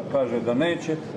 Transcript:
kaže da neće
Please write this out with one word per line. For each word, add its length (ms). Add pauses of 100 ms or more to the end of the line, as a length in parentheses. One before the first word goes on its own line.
(120)
kaže 280
da 140
neće 420 (200)